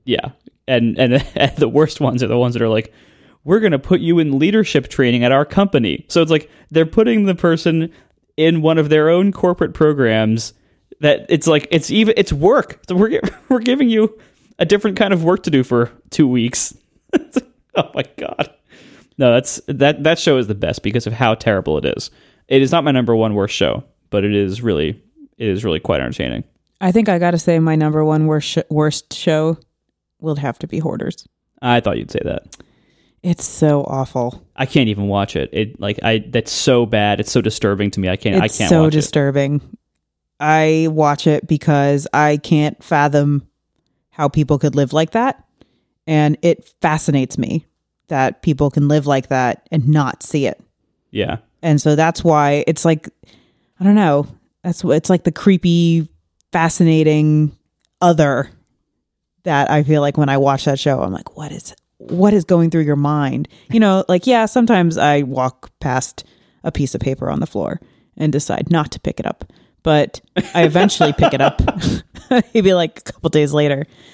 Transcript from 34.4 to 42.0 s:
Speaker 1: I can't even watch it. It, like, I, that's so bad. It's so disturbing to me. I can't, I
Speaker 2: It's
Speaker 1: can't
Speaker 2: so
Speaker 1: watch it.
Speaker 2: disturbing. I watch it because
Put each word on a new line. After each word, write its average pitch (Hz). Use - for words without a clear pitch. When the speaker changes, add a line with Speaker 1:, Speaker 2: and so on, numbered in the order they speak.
Speaker 1:
I 131
can't 127
even 101
watch 98
it. 69
It, 107
like, 104
I, 113
that's 117
so 120
bad. 104
It's -
so 120
disturbing 101
to -
me. 95
I 95
can't, 95
I 90
Speaker 2:
It's -
Speaker 1:
can't -
Speaker 2:
so 160
Speaker 1:
watch 156
it. 151
Speaker 2:
disturbing. 143
I 156
watch 151
it 151
because 143